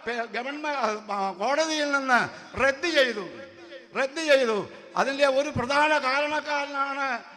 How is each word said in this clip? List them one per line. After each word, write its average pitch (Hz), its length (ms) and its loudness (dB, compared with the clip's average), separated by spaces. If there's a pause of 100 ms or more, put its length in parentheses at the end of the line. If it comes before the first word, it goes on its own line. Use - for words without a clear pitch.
പെ-, 233 220 -4 (100)
ഗവൺമെന്റ്, 285 420 -4 (360)
ആ, 202 40 -2 (220)
കോടതിയിൽ 294 560 0
നിന്ന് 262 240 4 (420)
റദ്ദ് 277 360 2
ചെയ്തു, 220 280 2 (720)
റദ്ദ് 277 320 -2
ചെയ്തു." 240 280 6 (420)
അതിൻ്റെ 269 260 2 (140)
ഒരു 294 180 -2
പ്രധാന 285 320 2 (160)
കാരണക്കാരനാണ് 285 1000 -2 (280)